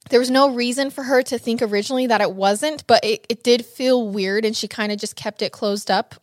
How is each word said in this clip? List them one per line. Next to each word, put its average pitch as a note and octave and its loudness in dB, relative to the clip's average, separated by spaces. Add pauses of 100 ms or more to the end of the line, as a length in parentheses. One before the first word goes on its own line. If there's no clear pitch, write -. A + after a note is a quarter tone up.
(100)
There A#3 6
was B3+ 0
no C4+ 4
reason B3 -2
for C#4 -10
her B3+ 2
to C4 -4
think A#3 -2
originally A#3 -2
that G#3+ 4
it G3 0
wasn't, G#3 0
but A#3 6
it, A3 -2
it A3 -6
did A#3+ 2
feel B3+ 0
weird, G3+ -2
and A3 0
she - -6
kinda G#3 -4
just G#3 -8
kept - -8
it G3+ -4
closed G#3 -4
up - 0